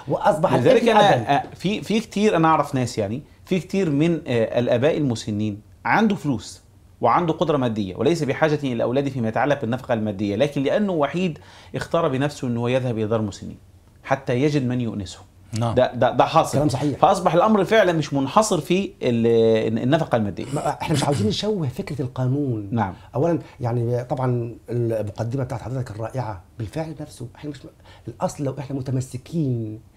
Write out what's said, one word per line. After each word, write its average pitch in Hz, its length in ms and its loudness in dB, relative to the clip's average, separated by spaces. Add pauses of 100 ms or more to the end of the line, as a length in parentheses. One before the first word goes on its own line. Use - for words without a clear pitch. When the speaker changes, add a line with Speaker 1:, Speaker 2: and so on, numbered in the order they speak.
Speaker 1:
وأصبح 165 460 2
Speaker 2:
لذلك 226 280 6
Speaker 1:
الطفل 226 80 4
Speaker 2:
أنا، 208 260 6
Speaker 1:
أبًا. 127 200 2
Speaker 2:
آه، - 200 -4
في، 185 260 -2
في 202 180 0
كتير، 208 360 2
أنا 160 120 4
أعرف 147 280 2
ناس 123 220 -2
يعني، 110 260 -2 (220)
في 185 140 0
كتير 190 300 -2
من، 151 240 2 (140)
آه، 120 320 0
الآباء 123 380 2
المسنين 107 640 -2 (240)
عنده 190 300 2
فلوس، - 460 -6 (420)
وعنده 156 300 4
قدرة 156 240 0
مادية 107 380 -2
وليس 151 280 0
بحاجة 147 400 0
إلى 117 200 -2
أولاده 135 260 0
فيما 123 180 -2
يتعلق 127 340 0
بالنفقة 117 320 -4
المادية، 104 420 -2
لكن 139 280 0
لأنه 190 300 0
وحيد 160 460 -2 (360)
اختار 165 320 0
بنفسه 139 400 -2
أنه 120 220 -2
يذهب 123 280 0
إلى 110 100 0
دار 110 140 0
مسنين 98 360 -6 (460)
حتى 139 380 0
يجد 143 240 2
من 123 160 -2
يؤنسه. 107 380 -8 (400)
Speaker 3:
نعم. 117 160 0
Speaker 2:
ده، 127 180 2
ده، 120 180 2
ده 131 140 4
حاصل. 147 320 2
Speaker 1:
كلام 147 120 2
صحيح. 135 300 -2
Speaker 2:
فأصبح 180 340 4
الأمر 196 320 4
فعلًا 202 280 4
مش 156 200 -2
منحصر 151 480 2
في 180 300 0 (100)
ال-، 113 800 4
النفقة 143 360 2
المادية. 104 380 -2
Speaker 1:
ما 151 160 -2
احنا - 260 -2
مش 139 80 2
عاوزين 147 240 2
نشوه 202 400 -2
فكرة 147 340 -6
القانون. 127 680 -2
Speaker 2:
نعم. 101 220 0 (220)
Speaker 1:
أولًا 156 240 0 (200)
يعني 120 440 -2
طبعًا 123 520 -2 (140)
المقدمة 117 760 -2
بتاعت 127 180 -6
حضرتك 123 300 -6
الرائعة 110 520 -8 (140)
بالفعل 151 440 -8
نفسه، 117 340 -14
احنا 147 140 -12
مش 139 160 -14
م-، - 20 -18 (400)
الأصل - 360 -6
لو 135 160 -4
احنا 135 160 -8
متمسكين، 127 1040 -4 (180)